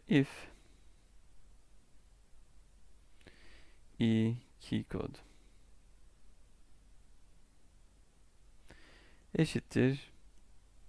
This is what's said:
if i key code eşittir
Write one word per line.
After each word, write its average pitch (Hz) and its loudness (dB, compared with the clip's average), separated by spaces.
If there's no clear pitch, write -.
if - 4
i 113 4
key - -4
code - -6
eşittir 139 2